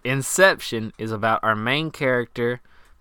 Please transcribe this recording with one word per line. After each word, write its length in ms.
Inception 960
is 140
about 320
our 100
main 360
character, 720